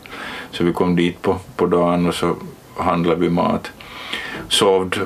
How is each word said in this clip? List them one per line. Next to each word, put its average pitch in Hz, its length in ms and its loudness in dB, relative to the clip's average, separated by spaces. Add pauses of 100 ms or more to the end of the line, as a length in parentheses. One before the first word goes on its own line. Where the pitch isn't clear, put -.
(520)
Så - 120 -2
vi 87 100 2
kom 90 220 2
dit 87 260 0
på, 95 160 2 (180)
på 90 100 2
dagen 87 420 4
och 82 80 0
så 85 200 0 (420)
handlade 85 440 0
vi 87 80 4
mat. 87 420 0 (760)
Sovde 95 580 2